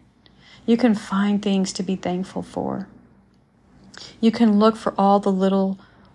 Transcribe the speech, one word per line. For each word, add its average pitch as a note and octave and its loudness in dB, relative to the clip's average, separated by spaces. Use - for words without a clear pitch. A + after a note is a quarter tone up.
You A#3 2
can A#3 2
find G3+ -2
things G3 0
to - -8
be F#3 -4
thankful F3+ -6
for. - -8
You A3+ 4
can A3 2
look A3 4
for - -6
all G3 4
the G3+ 0
little F#3+ 0